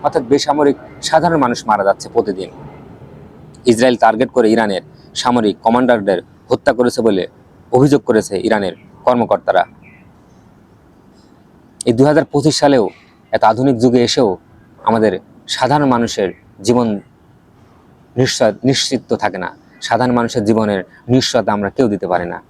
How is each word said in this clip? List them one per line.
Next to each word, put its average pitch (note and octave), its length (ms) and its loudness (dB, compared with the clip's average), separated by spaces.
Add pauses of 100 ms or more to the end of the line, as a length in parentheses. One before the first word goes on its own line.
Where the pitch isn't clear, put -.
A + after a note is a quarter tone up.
অর্থাৎ - 200 -2
বেসামরিক C#3+ 540 0 (260)
সাধারণ D#3+ 340 0
মানুষ B2 300 -2
মারা G#2 180 2
যাচ্ছে G2 280 -2
প্রতিদিন। F#2+ 380 -4 (1160)
ইসরায়েল A#2+ 300 2
টার্গেট A2 340 2
করে A2+ 200 2
ইরানের G#2+ 320 0 (320)
সামরিক G3+ 480 0
কমান্ডারদের A2+ 600 0 (260)
হত্যা B2+ 240 0
করেছে A#2+ 300 -2
বলে G2+ 240 0 (460)
অভিযোগ C#3 300 4
করেছে G#2 360 -2
ইরানের G2+ 340 -2 (320)
কর্মকর্তারা। G2+ 600 0 (2250)
এই B2 80 0
দুই C3 140 2
হাজার D3+ 180 2
পঁচিশ - 340 -2
সালেও, C3+ 300 2 (420)
এত A2 140 0
আধুনিক A#2 340 2
যুগে A#2+ 260 2
এসেও A2+ 320 0 (480)
আমাদের G#2+ 340 0 (300)
সাধারণ C#3+ 360 0
মানুষের A2+ 480 -2 (300)
জীবন A2+ 380 0 (1160)
নিশ্চয়-, B2 380 0 (100)
নিশ্চিত B2+ 500 -2
থাকে G2 240 -4
না। F2+ 180 -10 (260)
সাধারণ B2 300 0
মানুষের A#2 320 -2
জীবনের G#2 400 0 (240)
নিশ্চয়তা A#2+ 440 0
আমরা G2+ 180 -2
কেউ B2+ 180 0
দিতে G2 180 -4
পারি F2 220 -2
না। E2+ 220 -12